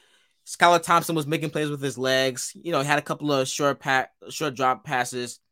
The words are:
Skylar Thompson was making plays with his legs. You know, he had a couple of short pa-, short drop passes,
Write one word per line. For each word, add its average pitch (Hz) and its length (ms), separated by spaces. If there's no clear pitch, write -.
Skylar 175 360
Thompson 170 340
was 151 120
making 156 220
plays 151 200
with 143 120
his 135 160
legs. 131 580
You - 160
know, 147 100
he 143 60
had 147 120
a 143 40
couple 147 280
of 131 160
short 143 320
pa-, 131 280
short 143 260
drop 127 280
passes, 123 560